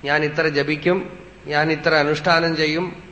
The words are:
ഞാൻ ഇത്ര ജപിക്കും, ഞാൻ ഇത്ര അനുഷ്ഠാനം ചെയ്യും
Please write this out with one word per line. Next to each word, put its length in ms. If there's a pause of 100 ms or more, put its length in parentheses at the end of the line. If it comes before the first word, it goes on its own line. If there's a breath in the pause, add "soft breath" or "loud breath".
ഞാൻ 200
ഇത്ര 220
ജപിക്കും, 720 (280)
ഞാൻ 260
ഇത്ര 220
അനുഷ്ഠാനം 600
ചെയ്യും 560